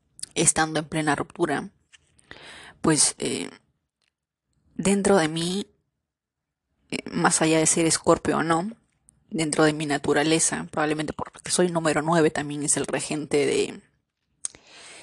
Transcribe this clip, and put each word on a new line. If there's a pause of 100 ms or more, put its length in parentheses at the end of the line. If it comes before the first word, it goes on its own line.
(340)
estando
en
plena
ruptura, (1120)
pues,
eh, (1200)
dentro
de
mí, (1200)
eh, (140)
más
allá
de
ser
Escorpio
o
no, (600)
dentro
de
mi
naturaleza,
probablemente
porque
soy
número
nueve,
también
es
el
regente
de (1200)